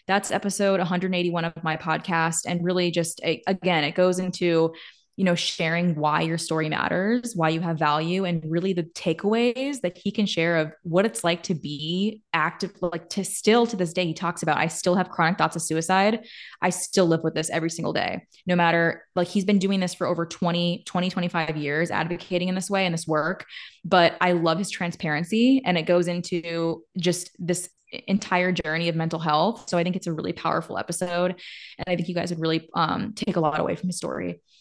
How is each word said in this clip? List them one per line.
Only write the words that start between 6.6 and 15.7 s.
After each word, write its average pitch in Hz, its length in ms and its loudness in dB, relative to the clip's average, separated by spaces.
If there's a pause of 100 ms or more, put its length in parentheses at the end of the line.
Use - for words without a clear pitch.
matters, 226 680 0
why 160 140 2
you 160 100 0
have 165 180 -2
value, 160 460 0
and 170 260 -2
really 170 220 0
the 175 100 0
takeaways 233 1000 -2
that 175 160 -4
he 196 120 -8
can 208 140 0
share 170 320 2
of 156 160 0 (120)
what 175 200 4
it's 233 180 -2
like 170 200 0
to 180 120 -2
be 170 680 -4 (100)
active, 165 480 -2
like, 170 300 -6
to 196 120 -4
still 226 440 4
to 226 100 -6
this 175 160 -2
day, 180 140 0
he 160 80 -2
talks 170 280 -4
about, 156 140 2
"I 165 120 2
still 180 260 0
have 180 160 0
chronic 170 260 2
thoughts 160 180 2
of 165 60 -4
suicide. 190 640 2 (380)